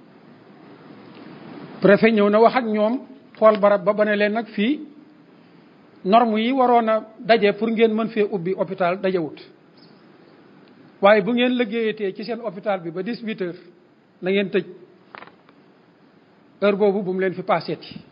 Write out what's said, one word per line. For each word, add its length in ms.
préfet 320
ñëw 180
na 100
wax 160
ak 80
ñoom, 360
xool 220
barab 240
ba, 80
ba 120
ne 120
leen 160
nag 140
fii 340
norme 360
yi 120
waroon 360
a 180
daje 400
pour 120
ngeen 240
mën 140
fee 220
ubbi 240
hôpital 460
dajewut. 360
Waaye 220
bu 100
ngeen 240
liggéeyatee 580
ci 100
seen 160
hôpital 400
bi 100
ba 120
dix-huit 380
heures, 200
na 80
ngeen 200
tëj. 140
Heure 160
boobu 260
bu 100
mu 80
leen 140
fi 80
paaseeti. 580